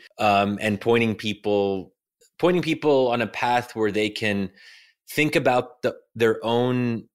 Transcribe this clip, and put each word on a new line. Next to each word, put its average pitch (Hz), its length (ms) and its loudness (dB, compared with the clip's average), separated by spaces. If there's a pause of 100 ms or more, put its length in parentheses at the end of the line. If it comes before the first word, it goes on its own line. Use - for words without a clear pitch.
(180)
um, 101 420 2
and 104 220 -2
pointing 117 320 2
people, 101 800 -2 (460)
pointing 175 240 2
people 147 460 2
on 120 120 0
a 110 60 -2
path 123 480 -2
where 110 160 0
they 107 180 0
can 101 400 -2 (600)
think 151 260 0
about 127 480 0
the, 123 120 -2 (200)
their 110 280 2
own 120 720 0